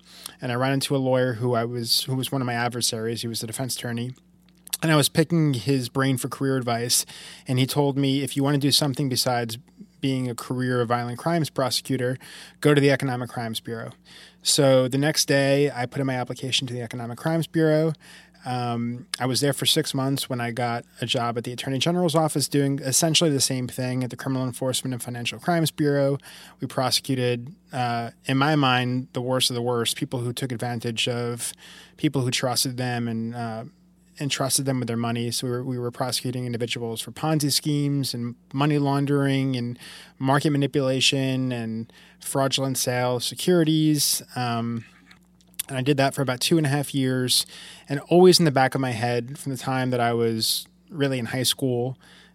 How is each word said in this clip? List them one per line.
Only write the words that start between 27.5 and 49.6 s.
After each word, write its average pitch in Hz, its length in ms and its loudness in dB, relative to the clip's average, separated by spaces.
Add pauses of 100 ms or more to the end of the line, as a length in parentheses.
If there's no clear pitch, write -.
uh, 117 380 -2 (140)
in 135 120 2
my 147 180 4
mind, 127 580 2
the 131 80 -4
worst 127 280 0
of 127 60 -4
the 120 60 -2
worst, 120 360 0
people 135 220 -4
who 120 140 -2
took 127 180 -6
advantage 120 580 -4
of 120 420 -4 (460)
people 143 240 0
who 123 100 0
trusted 123 460 -2
them 120 300 -2
and, 113 280 -4
uh, 113 280 -8 (560)
entrusted 135 460 -2
them 135 140 0
with 117 80 -2
their 117 100 -2
money. 117 320 -2
So 117 160 -4
we 127 60 -2
were, 123 120 -4
we 131 140 -6
were 120 140 -6
prosecuting 123 560 -4
individuals 117 540 -6
for 113 100 -12
Ponzi 151 400 0
schemes 143 640 0
and 120 180 -6 (180)
money 147 280 2
laundering 139 760 2
and 120 220 -6 (400)
market 143 320 2
manipulation 135 1000 0
and 113 420 -6 (260)
fraudulent 135 600 0
sale 123 380 0
of 120 60 -4
securities. 156 1000 2 (120)
Um, 117 500 -2 (840)
and 135 80 -6
I 131 60 0
did 139 140 4
that 135 180 2
for 143 80 -2
about 127 160 -2
two - 180 2
and 156 80 2
a 139 40 0
half 143 260 -2
years. 127 500 0 (420)
And 156 120 -4 (100)
always 180 300 10
in 175 60 4
the 151 60 4
back 135 220 4
of 156 80 0
my 160 80 0
head 120 480 -2
from - 140 -6
the 127 60 -6
time 131 340 -2